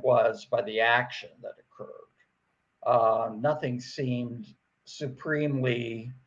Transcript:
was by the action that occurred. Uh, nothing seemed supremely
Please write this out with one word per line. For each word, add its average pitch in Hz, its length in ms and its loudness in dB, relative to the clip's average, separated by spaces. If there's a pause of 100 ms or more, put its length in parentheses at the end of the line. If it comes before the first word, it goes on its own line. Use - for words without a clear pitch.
was 117 420 4
by 117 160 0
the 110 180 -2
action 120 520 2 (100)
that 117 160 -12
occurred. - 320 -18 (960)
Uh, 113 500 4
nothing 127 460 -2
seemed 123 640 -4 (380)
supremely 127 1300 -2 (160)